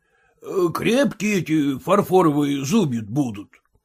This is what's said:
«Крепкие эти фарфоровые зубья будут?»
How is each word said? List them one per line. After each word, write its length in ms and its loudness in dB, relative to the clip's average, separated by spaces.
«Крепкие 680 0
эти 400 -2
фарфоровые 840 2
зубья 360 0
будут?» 500 -6